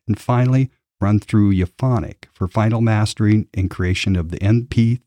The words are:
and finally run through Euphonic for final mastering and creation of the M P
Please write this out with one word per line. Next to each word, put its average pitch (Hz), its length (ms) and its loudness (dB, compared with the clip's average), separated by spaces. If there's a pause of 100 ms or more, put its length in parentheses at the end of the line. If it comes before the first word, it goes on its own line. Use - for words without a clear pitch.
and 104 140 -4
finally 127 500 0 (300)
run 104 180 2
through 104 320 0
Euphonic 95 840 -4
for 92 120 -6
final 110 360 0
mastering 107 720 0
and 92 160 -2
creation 92 460 -2
of 82 140 -4
the 87 120 -8
M 117 260 0
P 120 380 0